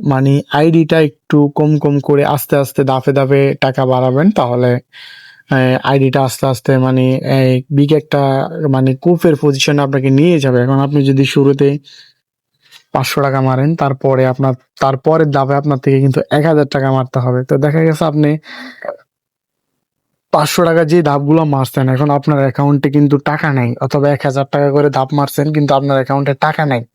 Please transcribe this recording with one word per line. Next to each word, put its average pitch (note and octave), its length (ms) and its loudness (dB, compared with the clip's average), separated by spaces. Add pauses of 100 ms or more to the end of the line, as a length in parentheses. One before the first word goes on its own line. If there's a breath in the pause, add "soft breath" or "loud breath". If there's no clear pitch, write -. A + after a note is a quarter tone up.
মানে C#3 280 2 (180)
আইডিটা D#3+ 500 2
একটু - 360 -2 (180)
কম D3+ 240 0
কম C#3+ 200 0
করে C#3+ 260 0
আস্তে D3 320 -2
আস্তে C#3 260 -2
ধাপে C3+ 300 0
ধাপে C#3 280 2 (180)
টাকা C3+ 260 -2
বাড়াবেন, B2+ 460 2
তাহলে, B2 400 0 (760 loud breath)
এ, C3+ 100 2 (240)
আইডিটা C3+ 400 0
আস্তে C3 240 -4
আস্তে C3+ 300 -2
মানে, C3 280 0 (240)
এ, C3+ 100 2 (300)
বিগ C#3+ 240 2
একটা D3 280 0 (480)
মানে C3 280 2
কূপের E3+ 420 2
পজিশনে D3 420 0
আপনাকে C3+ 300 -2
নিয়ে D#3+ 280 4
যাবে। C3 220 0
এখন C3+ 180 0
আপনি C#3+ 280 0
যদি C3+ 180 2
শুরুতে C#3 420 2 (1200 loud breath)
পাঁচশো C#3 300 -4
টাকা C3+ 200 0
মারেন, C3 340 0
তারপরে C3+ 500 0
আপনার, C3 280 0 (260)
তারপরের D3+ 520 0
ধাপে C3+ 240 0
আপনার C#3+ 240 -2
থেকে C3+ 200 2
কিন্তু C3+ 200 0 (120)
এক D3 140 2
হাজার D3+ 240 2
টাকা C3+ 220 -2
মারতে C3 280 -2
হবে। B2 280 -2
তো - 100 -2
দেখা D3 260 0
গেছে D#3+ 220 0
আপনি D3+ 240 0 (2000 loud breath)
পাঁচশো D3+ 320 0
টাকা E3 200 2
যে D#3 180 2
ধাপগুলো C#3+ 440 0
মারছেন C3+ 420 -2
এখন C3+ 220 0
আপনার C#3+ 300 0
অ্যাকাউন্টে C#3 500 0
কিন্তু C#3+ 320 2
টাকা D3+ 300 -4
নাই, B2 160 0 (120)
অথবা C#3 280 0
এক C#3+ 140 -2
হাজার C#3 280 -2
টাকা C#3+ 200 0
করে D3 180 2
ধাপ C3+ 240 -2
মারছেন C#3+ 400 -2
কিন্তু D3 200 0
আপনার C#3 240 0
অ্যাকাউন্টে C#3 420 -2
টাকা D#3 280 -2
নাই। B2 160 -4 (100)